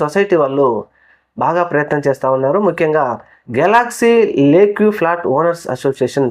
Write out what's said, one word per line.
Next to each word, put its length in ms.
సొసైటీ 420
వాళ్ళు 240
బాగా 180
ప్రయత్నం 360
చేస్తూ 280
ఉన్నారు. 320
ముఖ్యంగా 380
గెలాక్సీ 540
లేక్ 280
వ్యూ 180
ఫ్లాట్ 260
ఓనర్స్ 260
అసోసియేషన్ 580